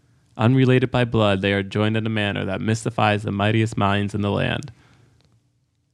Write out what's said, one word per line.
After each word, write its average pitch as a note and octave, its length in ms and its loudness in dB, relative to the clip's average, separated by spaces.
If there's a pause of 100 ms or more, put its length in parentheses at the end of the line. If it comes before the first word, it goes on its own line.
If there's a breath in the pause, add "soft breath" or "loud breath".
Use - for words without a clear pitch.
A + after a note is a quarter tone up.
(360)
unrelated B2+ 540 4
by B2 140 0
blood, G#2+ 360 2
they G2+ 120 0
are G2 100 0
joined G#2+ 340 -2
in A2 80 -2
a A2+ 60 -4
manner G2+ 340 -2
that F#2+ 160 -4
mystifies G#2+ 640 0
the G#2+ 100 -6
mightiest G#2+ 440 0
minds G2+ 360 0
in G2+ 100 -4
the G2+ 80 -2
land." F#2+ 420 -4 (1200 soft breath)